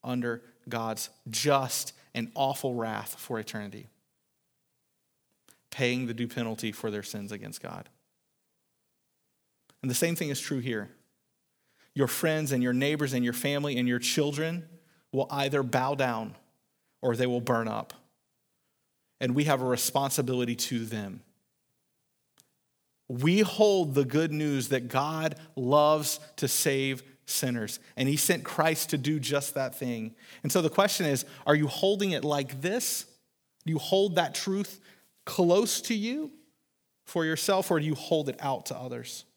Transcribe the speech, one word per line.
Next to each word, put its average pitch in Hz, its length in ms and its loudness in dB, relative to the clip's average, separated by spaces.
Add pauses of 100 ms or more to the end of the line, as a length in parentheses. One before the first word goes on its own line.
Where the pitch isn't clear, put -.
under 120 380 -4 (260)
God's 113 420 -4 (200)
just 135 640 0 (220)
and 117 200 -4
awful 135 380 0
wrath 113 460 -4
for 117 200 -6
eternity, 104 500 -12 (1800)
paying 123 380 -2
the 117 80 -4
due 120 120 -4
penalty 113 440 -6
for - 180 -8
their 104 140 -6
sins 101 280 -10
against 104 300 -12
God. - 280 -12 (1900)
And 135 60 -2
the 120 60 0
same 170 200 2
thing 160 140 -4
is 139 100 -4
true 135 200 -4
here. 117 300 -6 (1040)
Your 139 120 4
friends 156 440 0
and 127 120 2
your 123 100 2
neighbors 139 400 2
and 123 100 2
your 120 100 2
family 143 440 0
and 123 100 2
your 123 120 2
children 156 680 0 (440)
will 135 180 0
either 139 320 0
bow 131 320 0
down 120 420 -2 (680)
or 123 120 2
they 127 120 2
will 120 140 0
burn 117 260 0
up. 110 260 -6 (1300)
And 123 140 0
we 147 80 4
have 139 180 4
a 131 40 -2
responsibility 127 880 0
to 117 300 -4
them. 107 360 -8 (1900)
We 156 340 4
hold 196 520 4
the 139 120 4
good 151 260 0
news 147 380 0
that 123 180 0
God 151 480 0 (200)
loves 147 640 4 (180)
to 143 100 0
save 135 560 0 (220)
sinners, 117 540 -2 (160)
and 131 140 2
he 147 80 2
sent 165 260 2
Christ 160 460 2
to 156 80 2
do 147 220 0
just 143 340 -2
that 131 220 -2
thing. 113 400 -6 (260)
And 151 100 -2
so 185 100 4
the 160 80 4
question 196 360 4
is, 139 200 0 (200)
are 147 100 8
you 151 120 4
holding 196 440 2
it 147 120 -2
like 143 380 -2
this? 196 440 -2 (600)
Do 160 60 -2
you 160 60 0
hold 190 380 2
that 170 180 2
truth - 460 -4 (460)
close 185 560 4
to - 120 -2
you 247 380 -4 (760)
for 165 180 0
yourself, 185 460 2
or 170 100 4
do 151 60 -2
you 156 100 0
hold 151 340 0
it - 100 -6
out 139 280 -4
to - 80 -8
others? 123 500 -12 (120)